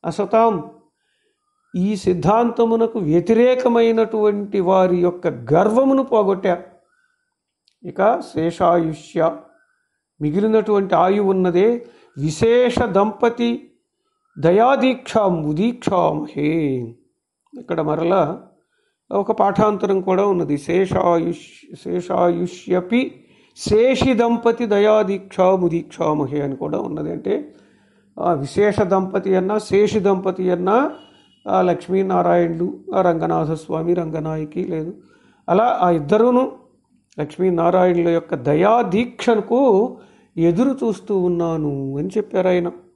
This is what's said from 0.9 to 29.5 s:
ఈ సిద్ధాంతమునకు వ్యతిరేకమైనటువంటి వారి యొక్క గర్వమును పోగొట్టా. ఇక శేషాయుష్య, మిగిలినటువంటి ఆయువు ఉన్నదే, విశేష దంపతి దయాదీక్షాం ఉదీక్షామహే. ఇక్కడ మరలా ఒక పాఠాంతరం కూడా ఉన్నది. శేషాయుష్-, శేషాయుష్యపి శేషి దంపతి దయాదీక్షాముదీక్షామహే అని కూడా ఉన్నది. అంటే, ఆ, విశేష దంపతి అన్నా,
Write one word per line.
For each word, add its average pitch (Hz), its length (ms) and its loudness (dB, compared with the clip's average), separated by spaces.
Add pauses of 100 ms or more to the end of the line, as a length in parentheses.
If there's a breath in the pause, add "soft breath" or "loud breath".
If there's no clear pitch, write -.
ఈ 196 200 0
సిద్ధాంతమునకు 226 1040 0
వ్యతిరేకమైనటువంటి 220 1600 2
వారి 185 380 2
యొక్క 175 300 0
గర్వమును 214 760 2
పోగొట్టా. 196 540 0 (1300)
ఇక 208 360 0
శేషాయుష్య, 165 1120 -2 (920)
మిగిలినటువంటి 202 760 0
ఆయువు 190 340 2
ఉన్నదే, 190 560 2 (320 loud breath)
విశేష 226 640 2
దంపతి 233 920 0 (680)
దయాదీక్షాం 220 1040 2
ఉదీక్షామహే. 156 1040 -2 (1120)
ఇక్కడ 165 220 -6
మరలా 156 600 -2 (680)
ఒక 202 200 -2
పాఠాంతరం 196 680 0
కూడా 190 240 0
ఉన్నది. 165 320 0
శేషాయుష్-, 170 1300 -2
శేషాయుష్యపి 180 1400 -2 (320 soft breath)
శేషి 247 560 2
దంపతి 233 520 0
దయాదీక్షాముదీక్షామహే 185 1800 0
అని 135 140 -4
కూడా 151 240 -6
ఉన్నది. 151 320 -8
అంటే, - 440 -6 (640 soft breath)
ఆ, 175 140 0
విశేష 196 460 0
దంపతి 190 560 0
అన్నా, 190 220 0